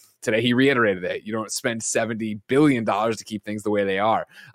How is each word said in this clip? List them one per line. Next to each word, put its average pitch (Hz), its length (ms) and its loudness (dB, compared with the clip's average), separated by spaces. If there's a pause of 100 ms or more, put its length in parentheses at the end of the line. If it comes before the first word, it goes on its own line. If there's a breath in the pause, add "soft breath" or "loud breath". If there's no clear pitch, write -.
(200 soft breath)
Today, 120 220 0
he 120 100 2
reiterated 120 520 2
that 90 200 -6
you 107 80 -8
don't 110 200 -6
spend 117 300 -6
seventy 113 520 -2 (140)
billion 135 360 4
dollars 107 340 0
to - 60 -14
keep 107 200 -10
things 104 180 -8
the 104 80 -2
way 101 140 2
they 98 160 0
are. 104 260 2 (280 loud breath)